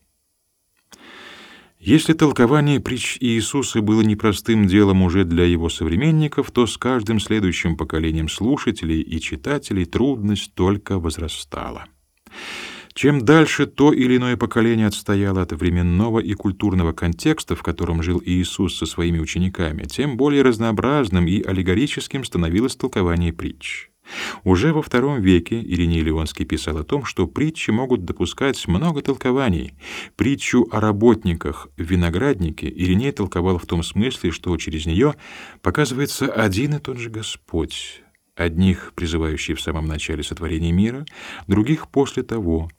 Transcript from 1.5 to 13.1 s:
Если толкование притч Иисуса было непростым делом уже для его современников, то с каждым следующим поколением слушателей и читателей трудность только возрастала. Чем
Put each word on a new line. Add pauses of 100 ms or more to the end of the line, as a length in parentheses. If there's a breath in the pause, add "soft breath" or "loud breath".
Если
толкование
притч
Иисуса
было
непростым
делом
уже
для
его
современников,
то
с
каждым
следующим
поколением
слушателей
и
читателей
трудность
только
возрастала. (1040 loud breath)
Чем